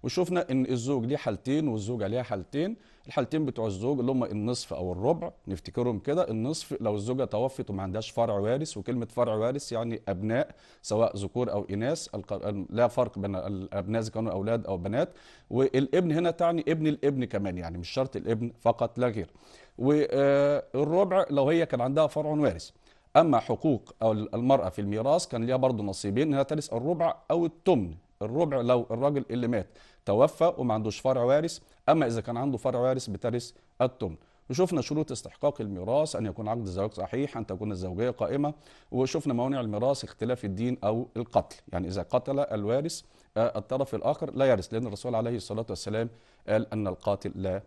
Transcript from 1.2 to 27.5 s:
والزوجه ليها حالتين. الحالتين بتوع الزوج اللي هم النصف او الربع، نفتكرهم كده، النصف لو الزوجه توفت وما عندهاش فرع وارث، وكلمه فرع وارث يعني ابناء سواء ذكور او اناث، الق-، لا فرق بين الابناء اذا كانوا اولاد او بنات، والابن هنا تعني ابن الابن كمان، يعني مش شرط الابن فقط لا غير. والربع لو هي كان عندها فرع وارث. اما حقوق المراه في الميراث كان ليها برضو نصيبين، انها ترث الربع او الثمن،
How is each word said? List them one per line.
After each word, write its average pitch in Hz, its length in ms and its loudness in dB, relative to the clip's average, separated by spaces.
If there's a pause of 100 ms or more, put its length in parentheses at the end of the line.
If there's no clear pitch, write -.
والزوجه 110 380 -2
ليها 120 160 -2
حالتين. 139 540 -4 (300)
الحالتين 151 380 -2
بتوع 117 220 -2
الزوج 110 320 -2
اللي 131 140 0
هم 127 120 2
النصف 107 480 -4
او 90 200 -4
الربع، 139 380 -2 (180)
نفتكرهم 110 500 -2
كده، 156 320 0
النصف 120 500 -4
لو 107 140 0
الزوجه 123 300 -2
توفت 123 460 -4
وما 98 120 -4
عندهاش 98 280 -6
فرع 113 280 0
وارث، 123 380 -2
وكلمه 117 300 -4
فرع 120 280 0
وارث 120 380 -2
يعني 113 360 -4
ابناء 107 460 -2 (280)
سواء 107 340 0
ذكور 107 360 -4
او 101 180 -2
اناث، 117 440 -4
الق-، 101 560 -6
لا 117 180 4
فرق 113 300 -2
بين 101 180 -2
الابناء 98 640 -4
اذا 107 80 -6
كانوا 110 220 -4
اولاد 104 340 -2
او 95 100 -2
بنات، 101 320 -2 (420)
والابن 139 600 2
هنا 170 180 2
تعني 170 380 0
ابن 156 180 2
الابن 143 380 0
كمان، 98 340 -4
يعني 85 200 -8
مش 85 100 -8
شرط 131 280 -2
الابن 113 440 -2
فقط 117 380 0
لا 123 100 2
غير. 101 220 -4 (480)
والربع 143 1500 4
لو 139 180 4
هي 165 180 4
كان 123 140 0
عندها 139 260 2
فرع 151 240 -2
وارث. 139 400 0 (460)
اما 151 220 8
حقوق 120 640 0
المراه 110 680 2
في 92 120 -6
الميراث 113 460 0
كان 113 180 -2
ليها 127 120 2
برضو 127 260 2
نصيبين، 104 460 0
انها 139 140 2
ترث 151 300 -2
الربع 156 420 0 (160)
او 170 160 4
الثمن، 131 480 2 (280)